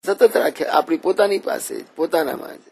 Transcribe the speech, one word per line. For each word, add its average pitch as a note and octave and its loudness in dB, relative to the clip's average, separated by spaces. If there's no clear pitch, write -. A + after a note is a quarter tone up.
સતત G3+ 4
રાખીએ - 0
આપણી D#3 2
પોતાની F#3+ 0
પાસે - -6
જ, - -14
પોતાનામાં D#3+ -2
જ. - -20